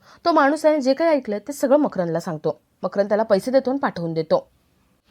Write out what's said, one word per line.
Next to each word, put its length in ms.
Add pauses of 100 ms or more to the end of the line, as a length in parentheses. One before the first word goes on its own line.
(240)
तो 80
माणूस 300
त्याने 180
जे 140
काही 160
ऐकलं 280
ते 140
सगळं 240
मकरंदला 440
सांगतो. 400 (220)
मकरंद 260
त्याला 140
पैसे 280
देतो 200
आणि 80
पाठवून 340
देतो. 360 (640)